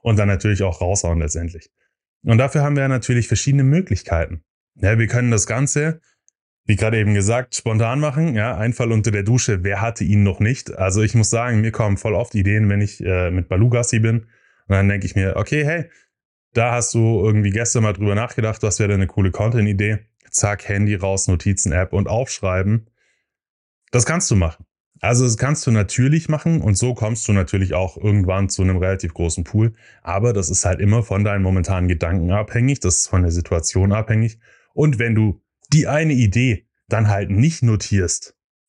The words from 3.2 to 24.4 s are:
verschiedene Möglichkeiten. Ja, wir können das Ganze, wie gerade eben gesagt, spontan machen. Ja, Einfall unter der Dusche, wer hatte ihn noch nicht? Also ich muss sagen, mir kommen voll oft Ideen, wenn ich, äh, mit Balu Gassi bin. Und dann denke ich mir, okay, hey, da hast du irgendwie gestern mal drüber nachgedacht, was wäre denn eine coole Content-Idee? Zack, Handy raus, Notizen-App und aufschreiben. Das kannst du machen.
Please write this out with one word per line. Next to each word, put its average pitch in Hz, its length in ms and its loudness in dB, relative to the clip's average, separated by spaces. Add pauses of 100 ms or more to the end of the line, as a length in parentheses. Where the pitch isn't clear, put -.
verschiedene 139 360 0
Möglichkeiten. 101 800 0 (340)
Ja, 107 220 2
wir 113 80 2
können 123 240 0
das 110 160 0
Ganze, 147 540 -2 (640)
wie 104 100 2
gerade 110 220 0
eben 104 160 2
gesagt, 110 400 0
spontan 113 460 -2
machen. 151 340 0
Ja, 107 220 -2
Einfall 113 360 -2
unter 110 180 2
der 104 120 0
Dusche, 110 400 0
wer 98 180 -2
hatte 117 240 -4
ihn 104 180 4
noch 98 180 2
nicht? 117 360 -2
Also 95 260 0
ich 107 120 0
muss 113 160 2
sagen, 117 300 0
mir 110 120 0
kommen 104 240 0
voll 107 180 -2
oft 117 200 -4
Ideen, 104 340 2
wenn 101 120 2
ich, - 240 -4
äh, 90 260 -2
mit 90 180 -2
Balu 98 200 2
Gassi 120 320 0
bin. 113 200 2
Und 110 80 -16 (400)
dann 98 200 2
denke 98 180 -2
ich - 80 -6
mir, 95 220 0
okay, 147 280 -2
hey, 160 260 -4 (640)
da 117 180 0
hast 120 220 -2
du 113 280 2
irgendwie 104 280 2
gestern 113 320 0
mal 107 100 0
drüber 101 220 -2
nachgedacht, 110 480 -4
was 104 160 -2
wäre 104 100 0
denn 98 120 2
eine 95 60 0
coole 95 240 0
Content-Idee? 104 680 0 (320)
Zack, - 360 -2
Handy 104 280 0
raus, 95 340 -2
Notizen-App 92 640 0
und 101 160 0
aufschreiben. 104 800 -2 (1040)
Das 123 160 2
kannst 170 240 -2
du 110 60 2
machen. 85 280 0 (360)